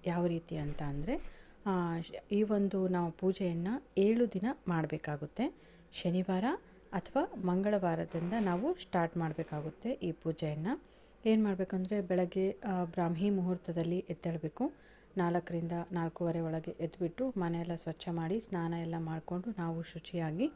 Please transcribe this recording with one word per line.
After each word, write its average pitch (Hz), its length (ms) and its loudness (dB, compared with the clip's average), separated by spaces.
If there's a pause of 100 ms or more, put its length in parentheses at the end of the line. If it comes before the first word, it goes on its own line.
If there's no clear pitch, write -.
ಯಾವ 175 200 2
ರೀತಿ 165 320 -2
ಅಂತ 147 240 -2
ಅಂದ್ರೆ, 147 360 -2 (480)
ಆ, 175 360 0
ಶ್-, - 120 -10 (180)
ಈ 208 120 4
ಒಂದು 202 440 2
ನಾವು 175 240 2
ಪೂಜೆಯನ್ನ 180 560 0 (300)
ಏಳು 226 360 4
ದಿನ 190 120 -2 (220)
ಮಾಡ್ಬೇಕಾಗುತ್ತೆ. 156 840 -2 (400)
ಶನಿವಾರ 185 500 2 (500)
ಅಥವಾ 226 520 0
ಮಂಗಳವಾರದಿಂದ 180 920 2
ನಾವು 208 360 2
ಸ್ಟಾರ್ಟ್ 170 420 0
ಮಾಡ್ಬೇಕಾಗುತ್ತೆ 156 760 -4
ಈ 175 200 -2
ಪೂಜೆಯನ್ನ. 156 560 -2 (580)
ಏನ್ 220 180 6
ಮಾಡ್ಬೇಕಂದ್ರೆ, 190 580 0
ಬೆಳಗ್ಗೆ, 185 640 2
ಆ, 185 180 2
ಬ್ರಾಹ್ಮಿ 170 460 2
ಮುಹೂರ್ತದಲ್ಲಿ 175 800 0
ಎದ್ದೇಳ್ಬೇಕು. 170 600 -2 (460)
ನಾಲ್ಕರಿಂದ 170 540 0 (200)
ನಾಲ್ಕೂವರೆ 170 480 0
ಒಳಗೆ 160 400 -4
ಎದ್ಬಿಟ್ಟು 175 580 -2
ಮನೆಯೆಲ್ಲ 170 380 0
ಸ್ವಚ್ಛ 160 360 -6
ಮಾಡಿ 170 280 0
ಸ್ನಾನ 170 340 -2
ಎಲ್ಲ 165 260 -4
ಮಾಡ್ಕೊಂಡು 165 580 -4
ನಾವು 165 260 -2
ಶುಚಿಯಾಗಿ 170 720 -2